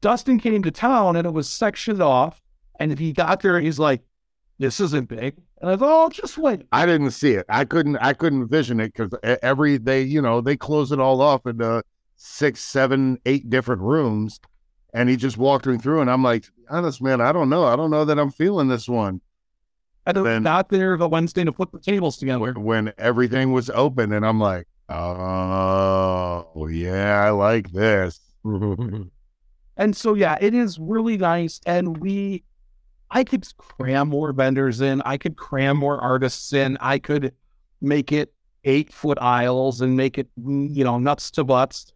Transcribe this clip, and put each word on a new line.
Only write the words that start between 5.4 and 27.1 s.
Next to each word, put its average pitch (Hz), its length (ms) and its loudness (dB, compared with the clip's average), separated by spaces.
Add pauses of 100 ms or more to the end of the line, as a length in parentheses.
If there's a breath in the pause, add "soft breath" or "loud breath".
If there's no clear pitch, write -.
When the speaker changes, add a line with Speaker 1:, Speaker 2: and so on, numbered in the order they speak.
Speaker 1:
And 175 100 -4
I 190 60 2
thought, 311 280 4
"Oh, 330 40 0
just - 280 -12
wait." 277 340 0
Speaker 2:
I 151 140 4
didn't 151 260 2
see 143 220 0
it. 92 160 -2
I 120 160 2
couldn't, 147 320 0
I 123 160 0
couldn't 139 360 -2
vision 123 300 0
it 110 160 -4
'cause 104 160 -4 (120)
e-, 117 200 2
every, 139 340 2
they, 131 240 0
you 143 200 0
know, 120 200 0
they 135 160 -2
close 147 340 -2
it 143 80 -2
all 131 220 2
off 143 240 2
into 117 380 -2 (320)
six, - 460 -2
seven, 131 640 0
eight 135 240 0
different 123 320 0
rooms. 110 580 0 (560)
And 120 140 2
he 127 60 4
just 123 220 -4
walked 135 300 2
me 127 100 0
through, 143 240 0
and 127 80 2
I'm 131 140 2
like, 117 220 0 (240)
"Honest, 156 320 -4
man, 131 200 2
I 123 100 2
don't 156 180 2
know. 160 160 2
I 120 100 4
don't 156 160 0
know 151 140 2
that 147 120 2
I'm 143 140 0
feeling 165 380 0
this 120 200 -4
one." 104 320 -2 (840)
Speaker 1:
And 196 100 2
I 196 40 2
Speaker 2:
Then 113 220 0
Speaker 1:
got 175 260 0
there 190 280 2
the 170 100 0
Wednesday 165 360 0
to 160 100 0
put 185 180 -4
the 175 80 -16
tables 190 380 -2
together. 127 420 -2
Speaker 2:
when 107 380 0
everything 123 560 2
was 127 160 0
open, 123 420 0
and 104 140 0
I'm 110 140 2
like, 95 280 -2 (220)
Oh, 92 1800 -2
yeah, 95 560 0